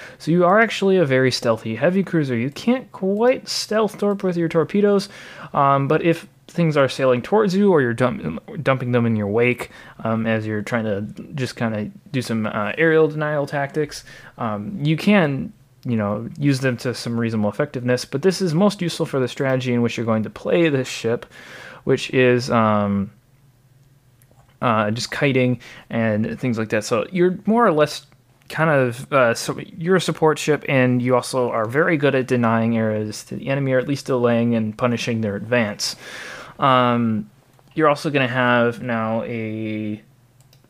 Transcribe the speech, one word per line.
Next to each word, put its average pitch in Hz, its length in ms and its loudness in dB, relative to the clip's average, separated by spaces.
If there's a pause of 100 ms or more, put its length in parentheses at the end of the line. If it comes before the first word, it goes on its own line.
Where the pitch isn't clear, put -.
(180)
So - 120 -4
you 175 140 4
are 190 140 4
actually 196 380 2
a 180 80 4
very 131 260 4
stealthy 113 440 -2
heavy 180 280 2
cruiser. 147 340 -2
You 123 140 -2
can't 247 420 -2
quite 220 560 0
stealth 208 500 -2
torp 202 240 0
with 180 140 0
your 165 120 0
torpedoes, 196 640 2 (420)
um, 139 340 2
but 151 160 2
if 165 240 0 (200)
things 156 320 0
are 135 100 6
sailing 127 320 2
towards 202 340 2
you 202 160 4
or 151 120 4
you're 120 100 2
dump-, 117 480 -2 (220)
dumping 127 300 0
them 120 120 2
in 113 120 0
your 104 100 -2
wake, 120 440 0 (320)
um, 113 240 -2
as 110 200 -2
you're 107 160 -4
trying 113 220 -4
to 104 180 -4 (320)
just 127 220 -6
kinda 107 340 -4 (200)
do 127 120 -4
some, 113 240 -4
uh, 104 320 -4
aerial 160 280 4
denial 151 400 -4
tactics, 143 560 -6 (360)
um, 107 440 -6
you 156 140 0
can, 156 560 0 (320)
you 123 100 -2
know, 110 320 -2 (120)
use 139 220 2
them 131 180 0
to 120 160 -4
some 117 260 -6
reasonable 110 300 0
effectiveness, 123 560 -2
but 139 160 -6
this 185 180 2
is 170 140 0
most 202 260 2
useful 165 240 -4
for 143 160 -2
the 123 80 0
strategy 131 460 -2
in 120 80 2
which 117 160 -2
you're 117 80 -4
going 110 160 0
to 101 80 -8
play 170 400 0
this 127 180 -2
ship, - 380 -4 (580)
which 135 300 0
is, 123 360 4
um, 104 600 2 (1500)
uh, 110 280 2
just 113 200 -4
kiting 127 500 2 (300)
and 110 500 -2
things 120 180 -2
like 110 120 -4
that. 107 120 0
So 113 300 -2
you're 180 320 2
more 226 220 4
or 180 60 4
less 147 340 0 (420)
kind 160 220 0
of, 131 420 0
uh, 123 220 6
so - 240 -6 (180)
you're 180 200 2
a 165 40 4
support 156 380 2
ship, - 280 0
and 127 360 4
you 127 120 2
also 123 360 0
are 113 160 0
very 156 320 2
good 139 160 2
at 131 120 0
denying 113 520 2
areas 107 460 -2
to 127 120 -12
the 131 120 -10
enemy, 139 240 -2
or 127 60 4
at 123 80 0
least 143 200 -6
delaying 120 480 2
and 110 220 -2
punishing 120 440 -2
their 101 160 -2
advance. 107 580 -2 (640)
Um, 120 720 2 (440)
you're 156 140 4
also 147 220 0
gonna 139 160 0
have 123 560 2
now 113 400 -2
a 110 800 -6 (680)